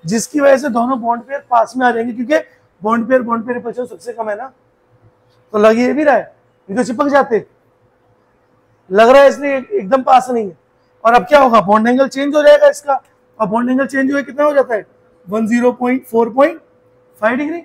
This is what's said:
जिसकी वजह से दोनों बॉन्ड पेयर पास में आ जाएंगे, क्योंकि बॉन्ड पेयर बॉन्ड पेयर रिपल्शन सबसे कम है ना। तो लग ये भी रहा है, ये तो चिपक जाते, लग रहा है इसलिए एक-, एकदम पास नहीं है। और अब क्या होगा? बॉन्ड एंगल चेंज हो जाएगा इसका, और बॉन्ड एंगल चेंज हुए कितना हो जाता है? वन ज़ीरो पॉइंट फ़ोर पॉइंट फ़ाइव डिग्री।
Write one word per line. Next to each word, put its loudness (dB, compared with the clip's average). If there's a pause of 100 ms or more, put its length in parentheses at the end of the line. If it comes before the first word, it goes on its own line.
जिसकी -4
वजह 4
से -6
दोनों -4
बॉन्ड -6
पेयर -12
पास 0
में 0
आ 4
जाएंगे, -6
क्योंकि -2 (440)
बॉन्ड -2
पेयर 0
बॉन्ड -6
पेयर -6
रिपल्शन -10
सबसे -16
कम -8
है -6
ना। -16 (1000)
तो -4
लग 4
ये 0
भी -2
रहा 4
है, -4 (340)
ये -8
तो -2
चिपक -4
जाते, 0 (1400)
लग 4
रहा 8
है 8
इसलिए -2
एक-, -10
एकदम -2
पास 2
नहीं -4
है। -12 (480)
और 4
अब 2
क्या 4
होगा? 4
बॉन्ड 2
एंगल 2
चेंज -4
हो 2
जाएगा 6
इसका, -2 (380)
और -4
बॉन्ड -2
एंगल -2
चेंज -2
हुए -2
कितना -6
हो 0
जाता 0
है? -6 (400)
वन -4
ज़ीरो 0
पॉइंट -4
फ़ोर 0
पॉइंट 0 (600)
फ़ाइव 0
डिग्री। -6